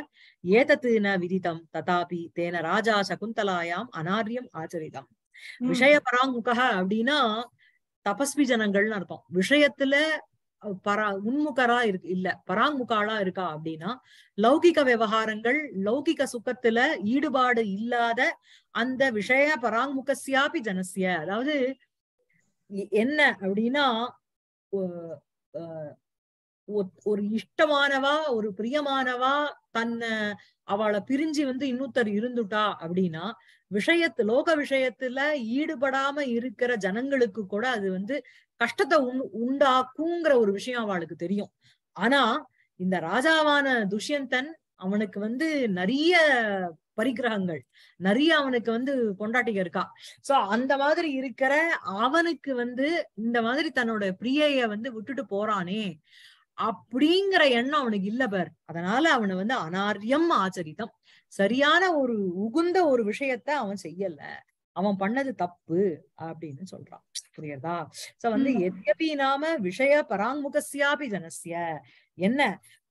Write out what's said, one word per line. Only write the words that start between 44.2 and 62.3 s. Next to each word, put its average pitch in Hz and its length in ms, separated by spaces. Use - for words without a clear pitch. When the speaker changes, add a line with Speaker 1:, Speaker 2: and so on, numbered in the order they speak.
Speaker 1:
அவனுக்கு 202 440
வந்து 247 280
நிறைய 247 440
பரிகிரகங்கள், 214 680
நிறைய 240 360
அவனுக்கு 254 360
வந்து 262 220
பொண்டாட்டிக 220 440
இருக்கா. 185 260
So 277 140
அந்த 262 260
மாதிரி 311 340
இருக்கிற 262 420
அவனுக்கு 285 580
வந்து 247 320
இந்த 233 240
மாதிரி 277 280
தன்னோட 226 340
பிரியைய 269 520
வந்து 220 260
விட்டுட்டு 226 340
போறானே 202 560
அப்படிங்கிற 320 920
எண்ணம் 262 320
அவனுக்கு 208 260
இல்ல 240 200
பார். 185 220
அதனால 180 460
அவனை 214 240
வந்து 214 220
அனார்யம் 208 760
ஆச்சரித்தம், 190 600
சரியான 277 500
ஒரு 254 200